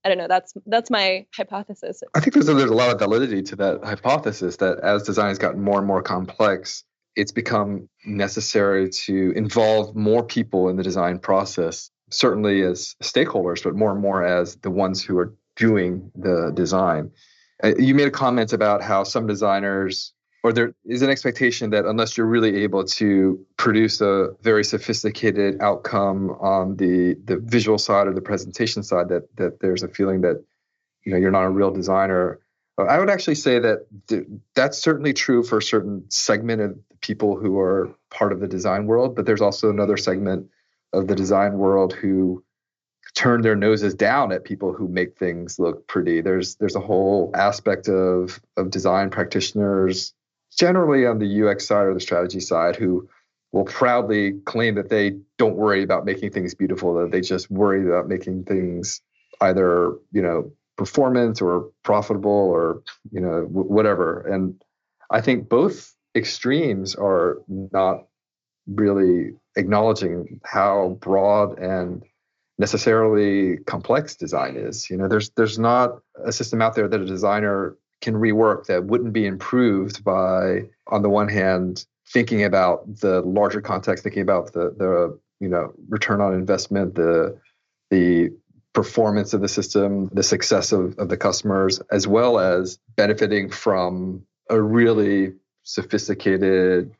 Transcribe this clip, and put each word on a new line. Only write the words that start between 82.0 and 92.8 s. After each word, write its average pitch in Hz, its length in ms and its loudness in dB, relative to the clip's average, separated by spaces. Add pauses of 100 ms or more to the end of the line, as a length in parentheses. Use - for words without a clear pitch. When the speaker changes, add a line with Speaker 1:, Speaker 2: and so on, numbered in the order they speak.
Speaker 2:
thinking 113 360 0
about 92 400 2 (160)
the 92 220 2
larger 90 400 0
context, 95 420 -4
thinking 101 180 -6
about 92 320 0
the, 85 240 -2
the, 87 420 0 (200)
you 98 100 -6
know, 87 240 -2 (160)
return 104 320 -2
on 98 120 2
investment, 92 640 -2
the, 85 420 2 (520)
the 87 400 4 (440)
performance 107 600 0
of 98 80 0
the 101 60 -2
system, 98 680 -2
the 95 100 0
success - 480 0
of, 92 280 0
of 95 100 -4
the 92 80 -2
customers, 95 640 0 (100)
as 98 160 0
well 113 320 4
as 92 400 0 (160)